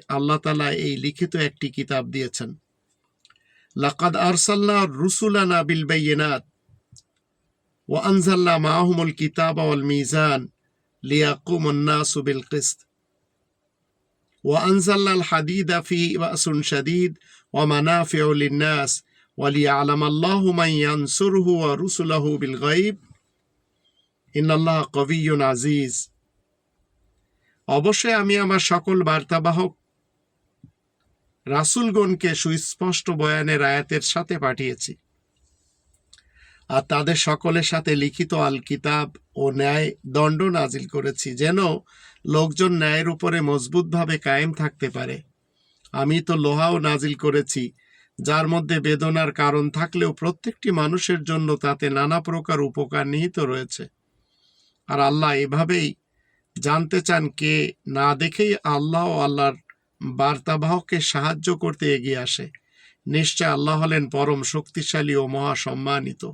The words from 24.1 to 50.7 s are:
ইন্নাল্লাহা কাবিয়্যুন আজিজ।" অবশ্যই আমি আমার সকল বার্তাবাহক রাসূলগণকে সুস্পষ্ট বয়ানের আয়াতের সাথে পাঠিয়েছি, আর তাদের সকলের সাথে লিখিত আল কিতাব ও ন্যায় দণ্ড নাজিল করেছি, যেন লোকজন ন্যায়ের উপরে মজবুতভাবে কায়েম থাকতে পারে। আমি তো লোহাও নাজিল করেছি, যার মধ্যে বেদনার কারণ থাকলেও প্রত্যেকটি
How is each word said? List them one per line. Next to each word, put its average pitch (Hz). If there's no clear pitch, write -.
ইন্নাল্লাহা 156
কাবিয়্যুন 151
আজিজ।" 135
অবশ্যই 208
আমি 202
আমার 190
সকল 180
বার্তাবাহক 165
রাসূলগণকে 180
সুস্পষ্ট 165
বয়ানের 151
আয়াতের 143
সাথে 170
পাঠিয়েছি, 131
আর 135
তাদের 147
সকলের 165
সাথে 160
লিখিত 143
আল 139
কিতাব 147
ও 139
ন্যায় 143
দণ্ড 151
নাজিল 151
করেছি, 139
যেন 160
লোকজন 156
ন্যায়ের 160
উপরে 165
মজবুতভাবে 156
কায়েম 147
থাকতে 147
পারে। 127
আমি 147
তো 165
লোহাও 160
নাজিল 147
করেছি, 139
যার 156
মধ্যে 165
বেদনার 151
কারণ 147
থাকলেও 165
প্রত্যেকটি -